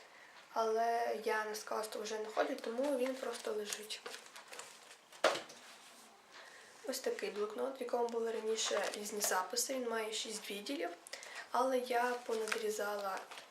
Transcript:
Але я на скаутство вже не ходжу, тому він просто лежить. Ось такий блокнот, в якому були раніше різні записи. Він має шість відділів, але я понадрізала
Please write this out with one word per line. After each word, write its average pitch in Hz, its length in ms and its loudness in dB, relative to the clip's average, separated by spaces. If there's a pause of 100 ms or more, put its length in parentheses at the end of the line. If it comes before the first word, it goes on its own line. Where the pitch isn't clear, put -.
(520)
Але 233 720 4
я 226 200 4
на 214 100 -2
скаутство 220 480 -2
вже 214 160 -2
не 214 80 -2
ходжу, - 280 2
тому 254 440 2
він 262 160 2
просто 233 380 -2
лежить. 214 480 -4 (3000)
Ось 254 120 -2
такий 208 300 0
блокнот, 214 500 0
в - 20 -2
якому 240 260 4
були 226 240 2
раніше 220 500 2 (120)
різні 208 260 -4
записи. 208 540 2
Він 247 140 0
має 220 240 0
шість 214 380 -4
відділів, 208 400 -4 (600)
але 254 280 4
я 240 360 2 (120)
понадрізала 208 920 0 (320)